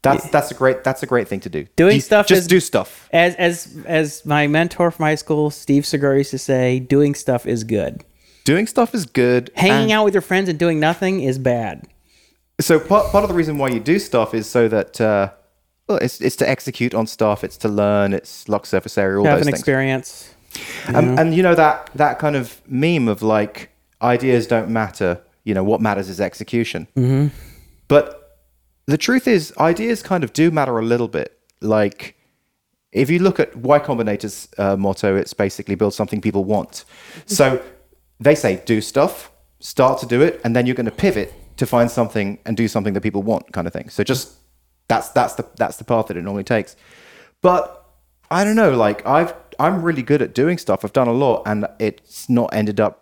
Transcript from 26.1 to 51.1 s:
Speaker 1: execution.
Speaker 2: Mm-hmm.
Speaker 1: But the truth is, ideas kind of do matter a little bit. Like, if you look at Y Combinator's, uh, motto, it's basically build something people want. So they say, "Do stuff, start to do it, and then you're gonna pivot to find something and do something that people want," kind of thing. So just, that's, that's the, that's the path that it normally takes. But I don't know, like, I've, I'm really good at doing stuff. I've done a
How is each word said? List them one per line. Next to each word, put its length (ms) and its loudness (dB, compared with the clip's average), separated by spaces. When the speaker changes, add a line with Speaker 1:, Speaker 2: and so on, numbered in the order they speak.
Speaker 1:
execution. 760 -6
Speaker 2:
Mm-hmm. 320 2
Speaker 1:
But 540 0
the 120 0
truth 300 0
is, 300 2
ideas 440 0
kind 220 -2
of 80 -8
do 180 2
matter 300 -2
a 20 -2
little 240 0
bit. 320 -6
Like, 560 -2
if 180 0
you 120 2
look 180 2
at 160 -2
Y 240 2
Combinator's, 680 -4
uh, 180 2
motto, 400 0
it's 160 -2
basically 440 -4
build 180 0
something 260 -4
people 220 -2
want. 420 -4
So 360 2
they 160 4
say, 300 -2
"Do 140 2
stuff, 520 -4
start 400 0
to 80 -10
do 160 2
it, 220 0
and 100 0
then 120 2
you're 100 0
gonna 160 -4
pivot 400 -2
to 100 -2
find 240 2
something 560 -4
and 100 -4
do 120 0
something 260 -2
that 60 -2
people 240 -4
want," 280 -4
kind 140 -6
of 60 -8
thing. 160 -10
So 160 -4
just, 300 -4
that's, 200 -2
that's 260 0
the, 100 -8
that's 220 -4
the 60 -18
path 240 0
that 80 -10
it 60 -8
normally 220 -8
takes. 320 -4
But 440 0
I 140 0
don't 120 0
know, 200 4
like, 300 0
I've, 280 2
I'm 240 0
really 200 -2
good 200 0
at 120 -4
doing 240 0
stuff. 260 -2
I've 80 -8
done 160 2
a 40 0